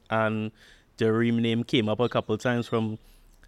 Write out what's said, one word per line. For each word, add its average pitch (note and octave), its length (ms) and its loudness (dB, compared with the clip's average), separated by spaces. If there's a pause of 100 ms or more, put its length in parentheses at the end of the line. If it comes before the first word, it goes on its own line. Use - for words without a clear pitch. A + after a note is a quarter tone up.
And A2 420 0 (460)
the A2+ 80 0
Dareem A#2 360 2
name A#2 240 0
came A2 240 2
up G#2+ 100 -2
a A#2+ 80 2
couple A2 260 -2
of G#2+ 80 -2
times A#2+ 240 0
from, A2 320 -2 (500)